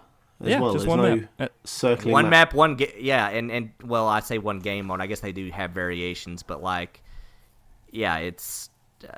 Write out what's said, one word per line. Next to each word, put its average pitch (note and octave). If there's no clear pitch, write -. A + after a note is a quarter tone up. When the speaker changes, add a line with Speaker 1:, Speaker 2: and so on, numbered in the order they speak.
Speaker 1:
as -
Speaker 2:
Yeah, C4
Speaker 1:
well. B3
Speaker 2:
just -
Speaker 1:
There's E3
Speaker 2:
one B2
Speaker 1:
no A#2
Speaker 2:
map. G#2+
Uh, C3
Speaker 1:
circling A#2+
Speaker 3:
One C#3+
Speaker 1:
map. E3
Speaker 3:
map, -
one D3+
ga-, C3
yeah, B2
and, A#2
and, A#2
well, A#2
I G#2+
say A2+
one G2+
game G2+
mode. F#2
I F#2+
guess G#2
they G2+
do F#2
have F#2
variations, F2
but, D#2+
like, F2+
yeah, G2
it's, -
uh, -